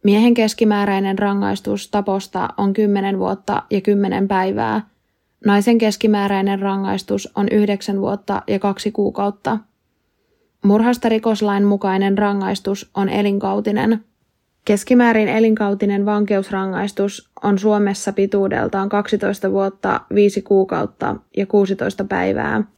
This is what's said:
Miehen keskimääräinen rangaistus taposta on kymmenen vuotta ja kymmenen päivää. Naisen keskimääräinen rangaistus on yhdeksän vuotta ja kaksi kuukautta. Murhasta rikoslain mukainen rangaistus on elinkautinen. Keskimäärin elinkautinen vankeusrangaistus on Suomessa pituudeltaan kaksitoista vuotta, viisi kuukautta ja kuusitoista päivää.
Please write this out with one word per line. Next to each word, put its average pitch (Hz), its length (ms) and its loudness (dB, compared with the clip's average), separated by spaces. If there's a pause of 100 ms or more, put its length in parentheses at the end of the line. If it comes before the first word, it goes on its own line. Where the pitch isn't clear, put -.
Miehen 214 300 6
keskimääräinen 202 840 0
rangaistus 202 720 -4
taposta 196 680 -4
on 196 160 0
kymmenen 196 460 0
vuotta 196 520 -4
ja 202 100 0
kymmenen 196 480 0
päivää. 202 520 -2 (640)
Naisen 208 320 4
keskimääräinen 202 800 0
rangaistus 196 760 -4
on 202 160 0
yhdeksän 202 500 0
vuotta 196 460 -4
ja 196 120 -2
kaksi 202 340 -2
kuukautta. 208 680 -2 (1040)
Murhasta 226 440 2
rikoslain 214 560 0
mukainen 196 540 2
rangaistus 202 760 -2
on 196 140 0
elinkautinen. 208 960 0 (600)
Keskimäärin 226 640 4
elinkautinen 202 760 0
vankeusrangaistus 202 1200 -2 (120)
on 202 160 2
Suomessa 202 540 0
pituudeltaan 196 760 0
kaksitoista 202 640 -2
vuotta, 196 500 -2 (140)
viisi 202 280 4
kuukautta 190 760 0 (200)
ja 101 100 -2
kuusitoista 98 580 0
päivää. 196 580 -2 (160)